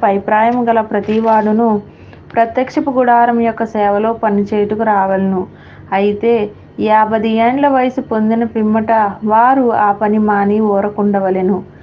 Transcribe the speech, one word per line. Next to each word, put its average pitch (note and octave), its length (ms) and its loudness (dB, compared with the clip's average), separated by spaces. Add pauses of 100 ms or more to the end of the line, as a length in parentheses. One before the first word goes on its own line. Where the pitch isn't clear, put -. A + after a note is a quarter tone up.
పైప్రాయము A3 600 0
గల A3+ 180 2
ప్రతివాడును G#3+ 1000 0 (520)
ప్రత్యక్షపు B3+ 580 -2
గుడారం A#3+ 500 2
యొక్క A3+ 240 -2
సేవలో G#3+ 480 0
పనిచేయుటకు G#3 720 -2
రావలను. F#3+ 640 0 (460)
అయితే G#3 560 0 (300)
యాభై G#3+ 500 2
ఏండ్ల B3 380 2
వయసు B3+ 340 0
పొందిన A3+ 420 -2
పిమ్మట A3 480 -2 (340)
వారు A#3+ 480 2
ఆ G#3 180 2
పని G#3 260 0
మాని G#3 420 0
ఊరకుండవలెను. G3+ 1040 0 (200)